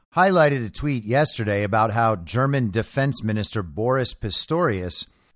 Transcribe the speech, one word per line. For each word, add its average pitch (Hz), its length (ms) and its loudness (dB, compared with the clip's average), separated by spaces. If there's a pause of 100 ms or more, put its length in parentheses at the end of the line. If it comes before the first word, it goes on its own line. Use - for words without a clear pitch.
(180)
highlighted 156 480 4
a 101 40 -8
tweet 131 360 -4
yesterday 107 580 0
about 107 280 2
how 113 260 2
German 127 520 0
Defense 131 540 -2
Minister 107 400 -2
Boris 113 500 -2
Pistorius 107 920 -2 (280)